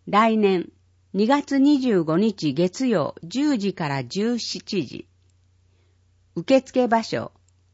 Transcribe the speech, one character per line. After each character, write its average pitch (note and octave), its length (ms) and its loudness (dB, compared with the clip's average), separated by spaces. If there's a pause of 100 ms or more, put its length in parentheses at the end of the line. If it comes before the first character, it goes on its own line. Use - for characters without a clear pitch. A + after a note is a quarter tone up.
来 A3 280 4
年 G3 360 0 (420)
二 G3+ 140 2
月 C#4 320 0
二 C#4+ 200 4
十 A3+ 220 2
五 D#3 160 0
日 F#3+ 360 0
月 F3+ 340 -2
曜 E3+ 260 0 (100)
十 C4 340 -2
時 G3 180 -4
か D#3+ 120 -4
ら C#3 160 -4
十 G#3+ 360 -4
七 - 440 -6
時。 - 240 -14 (1300)
受 B3+ 280 2
付 B3+ 260 -2
場 A3+ 160 2
所、 - 300 -8 (400)